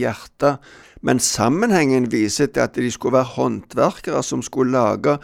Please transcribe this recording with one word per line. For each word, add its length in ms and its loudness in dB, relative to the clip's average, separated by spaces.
hjertet, 580 -2
men 160 2
sammenhengen 880 2
viser 400 0
til 140 -2
at 180 -2
de 80 0
skulle 300 0
være 160 -2
håndverkere 920 -2
som 160 -4
skulle 320 -2
lage 520 2